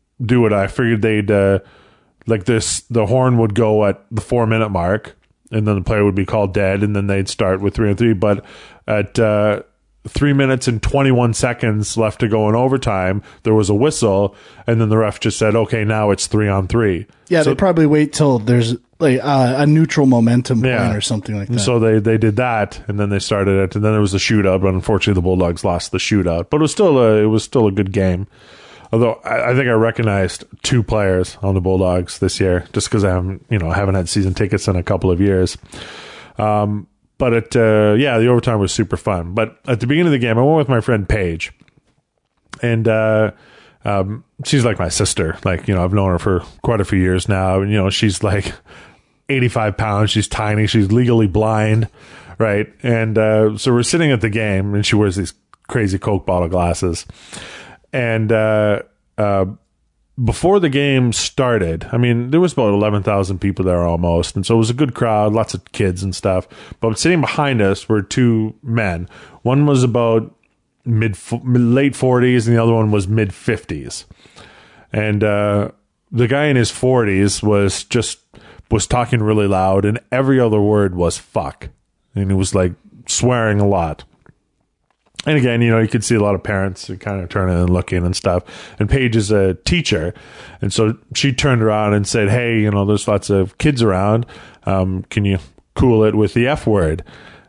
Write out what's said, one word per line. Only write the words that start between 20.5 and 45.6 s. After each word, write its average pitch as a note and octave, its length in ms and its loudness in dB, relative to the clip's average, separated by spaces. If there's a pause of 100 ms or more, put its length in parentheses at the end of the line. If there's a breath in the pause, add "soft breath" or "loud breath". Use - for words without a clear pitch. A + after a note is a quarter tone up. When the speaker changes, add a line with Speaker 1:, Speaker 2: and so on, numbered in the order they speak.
Speaker 2:
point B2+ 120 0
Speaker 1:
Yeah. A2 220 0
Speaker 2:
or G#2 60 -4
something G#2+ 360 -6
like G2+ 120 -6
Speaker 1:
And A#2+ 100 -2
Speaker 2:
that. G#2 40 0
Speaker 1:
so A#2+ 180 2
they, A2 200 4
they A2+ 180 2
did G#2+ 180 2
that, A#2 520 -2
and G2+ 100 -6
then G2+ 120 -2
they G2+ 100 -2
started G2 420 0
it, F#2 140 -2
and G#2 80 0
then G#2+ 80 2
there G#2+ 80 2
was G2 140 0
a G2 40 0
shootout, F#2+ 440 2
but F#2+ 120 2
unfortunately G2 460 0
the - 40 0
Bulldogs F2+ 400 0
lost F2 280 -4
the F#2+ 60 -2
shootout. F2 520 -2
But D3+ 80 0
it D3+ 40 0
was D#3 100 0
still E3+ 260 2
a, A2 240 4
it G#2+ 40 4
was A2 180 0
still A#2 240 2
a G2 40 0
good G2 200 -2
game. F#2+ 340 0 (680 loud breath)
Although A2+ 320 0
I, A#2+ 280 -2
I - 20 0
think C3 140 0
I A#2+ 40 2
recognized A2 720 0 (200)
two A#2+ 180 0
players F#2+ 600 -2
on G2 120 0
the F#2+ 80 0
Bulldogs F2+ 560 0
this - 220 -2
year, F2+ 320 0
just - 180 -4
'cause G#2 140 0
I G2 60 2
haven't, F#2 400 -4
you A2 80 0
know, E2 120 -2
haven't F#2+ 240 -2
had F2+ 140 -2
season F#2+ 260 -2
tickets G#2 340 -4
in G2 80 0
a F2 60 -2
couple F#2 300 -2
of E2+ 80 0
years. F#2+ 360 0 (800 loud breath)
Um, G#2 500 -2 (280)
but B2+ 160 0
it, A#2 240 -2
uh, G#2+ 400 4
yeah, B2+ 220 2
the A2+ 80 4
overtime A#2+ 320 2
was G2 140 0
super - 240 -2
fun. F2 360 -4
But A2 240 -4 (120)
at B2 120 0
the A#2+ 60 -4
beginning E3 220 2
of D#3 40 2
the C#3 60 2
game, A2+ 200 0
I A#2+ 40 4
went D3+ 160 4
with C3+ 100 0
my B2 120 2
friend G#2 280 0
Paige, F2+ 440 -4 (1120)
and, A#2 260 0
uh, A2 420 2 (540 soft breath)
um, G2+ 400 -4 (200)
she's C3 200 0
like A2 140 0
my F2 100 -2
sister. E2 560 -2
Like, F2+ 240 -4